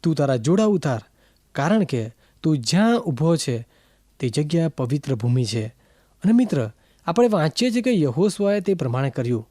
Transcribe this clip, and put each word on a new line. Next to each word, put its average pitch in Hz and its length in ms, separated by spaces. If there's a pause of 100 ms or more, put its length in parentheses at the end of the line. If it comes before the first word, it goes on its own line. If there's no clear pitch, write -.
"તું 160 120
તારા 139 220
જોડા 170 280
ઉતાર, 151 360 (520)
કારણ 190 320
કે 113 300 (280)
તું 156 160
જ્યાં 214 400
ઊભો 160 380
છે 117 320 (520)
તે 127 80
જગ્યા 156 400
પવિત્ર 139 460
ભૂમિ 123 300
છે." 110 220 (580)
અને 208 80
મિત્ર, 165 380 (360)
આપણે 233 220
વાંચીએ 208 420
છીએ 233 120
કે 233 180
યહોશુઆએ 196 600
તે 190 140
પ્રમાણે 131 360
કર્યું. 120 400